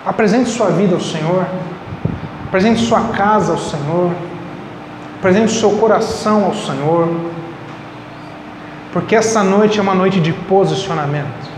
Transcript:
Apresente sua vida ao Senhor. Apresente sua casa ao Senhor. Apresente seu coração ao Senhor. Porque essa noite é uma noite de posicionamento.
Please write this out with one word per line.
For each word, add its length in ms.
Apresente 440
sua 220
vida 240
ao 60
Senhor. 460
Apresente 320
sua 280
casa 440
ao 60
Senhor. 520
Apresente 340
seu 200
coração 720
ao 100
Senhor. 540
Porque 240
essa 260
noite 360
é 40
uma 120
noite 260
de 120
posicionamento. 1300